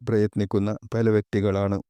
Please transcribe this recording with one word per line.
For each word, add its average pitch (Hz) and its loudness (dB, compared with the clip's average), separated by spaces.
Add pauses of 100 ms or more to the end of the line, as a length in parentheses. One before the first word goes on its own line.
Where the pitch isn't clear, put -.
പ്രയത്നിക്കുന്ന 104 0 (160)
പല 113 2
വ്യക്തികളാണ്. 101 0